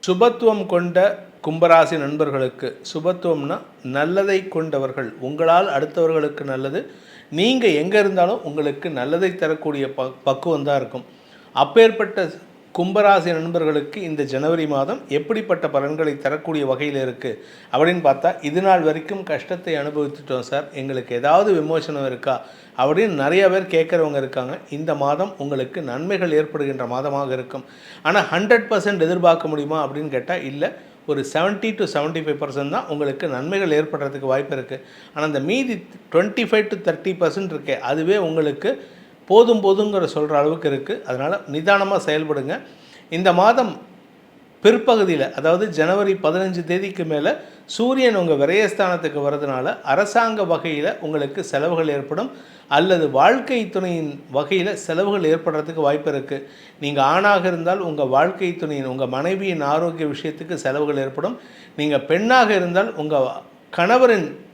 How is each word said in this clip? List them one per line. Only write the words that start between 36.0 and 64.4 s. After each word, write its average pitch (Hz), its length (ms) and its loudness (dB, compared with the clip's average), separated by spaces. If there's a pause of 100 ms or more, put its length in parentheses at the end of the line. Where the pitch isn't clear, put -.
ட்வென்டி 208 380 2
ஃபைவ் 214 240 2
to 196 40 -8 (100)
தேர்ட்டி 180 260 -2 (100)
பர்சன்ட் 180 320 -2
இருக்கே, 139 220 -4 (140)
அதுவே 160 260 2 (100)
உங்களுக்கு 160 440 -2 (560)
போதும் 220 340 8
போதுங்கிற 196 520 2
சொல்ற 151 160 0
அளவுக்கு 151 380 2
இருக்கு. 139 380 -4
அதனால 139 340 -4 (120)
நிதானமா 196 540 2
செயல்படுங்க. 151 540 -2 (500)
இந்த 180 220 2
மாதம் 208 640 2 (680)
பிற்பகுதியில, 214 680 4
அதாவது 175 360 2
ஜனவரி 185 460 2
பதினஞ்சு 180 500 -2
தேதிக்கு 185 400 -4
மேல 160 360 -2 (260)
சூரியன் 247 480 2
உங்க 160 320 2
விரயஸ்தானத்துக்கு 175 800 0
வர்றதுனால 143 560 -2
அரசாங்க 208 600 2
வகையில 165 560 -2
உங்களுக்கு 143 460 -6
செலவுகள் 165 440 0
ஏற்படும், 151 420 -4 (380)
அல்லது 160 420 4
வாழ்க்கை 214 600 2
துணையின் 165 540 -6 (100)
வகையில 180 380 0
செலவுகள் 185 580 -2
ஏற்படுறதுக்கு 160 500 -2
வாய்ப்பு 151 300 0
இருக்கு. 139 380 -6 (320)
நீங்க 143 220 0
ஆணாக 185 420 4
இருந்தால் 175 340 0
உங்க 151 260 -2
வாழ்க்கை 170 520 2
துணையின், 147 300 -6
உங்க 131 200 -4
மனைவியின் 175 540 -2
ஆரோக்கிய 160 480 0
விஷயத்துக்கு 156 460 -8
செலவுகள் 143 420 -2
ஏற்படும். 139 420 -4 (380)
நீங்க 147 220 0
பெண்ணாக 214 560 4
இருந்தால் 180 400 0
உங்க 151 380 0 (380)
கணவரின் 214 680 4 (180)